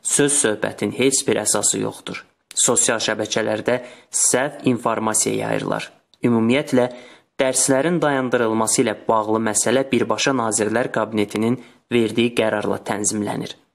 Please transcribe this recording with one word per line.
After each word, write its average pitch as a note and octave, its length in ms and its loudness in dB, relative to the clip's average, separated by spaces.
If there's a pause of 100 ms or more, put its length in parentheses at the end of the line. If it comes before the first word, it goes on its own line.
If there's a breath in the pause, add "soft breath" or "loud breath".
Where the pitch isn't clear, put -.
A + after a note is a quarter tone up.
söz C#3+ 320 2 (140)
söhbətin G#2 500 -2
heç C3 320 2
bir G#2+ 160 2
əsası G#2 400 0
yoxdur. - 400 -10 (320)
Sosial A#2 480 2
şəbəkələrdə A2 800 -2 (260 loud breath)
səhv - 640 0
informasiya A2 720 -2
yayırlar. G#2+ 480 -4 (320)
Ümumiyyətlə, A#2+ 640 2 (480 loud breath)
dərslərin C#3 640 2
dayandırılması B2 840 2
ilə G#2+ 100 -2 (120)
bağlı A2 440 2
məsələ A#2 400 2
birbaşa A#2 400 2
Nazirlər A2+ 560 0
Kabinetinin A2 720 -2 (320 loud breath)
verdiyi A#2 400 2
qərarla G#2 480 0
tənzimlənir. G#2 800 -4 (140)